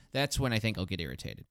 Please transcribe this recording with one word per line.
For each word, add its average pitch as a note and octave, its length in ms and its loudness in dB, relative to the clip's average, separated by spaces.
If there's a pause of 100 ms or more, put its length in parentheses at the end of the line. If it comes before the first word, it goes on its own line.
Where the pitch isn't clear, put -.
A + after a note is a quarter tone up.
(120)
that's C#3 260 0
when C3 140 4
I A2 80 4
think A2 180 2
I'll F#2+ 80 0
get F2+ 140 -2
irritated. - 500 -8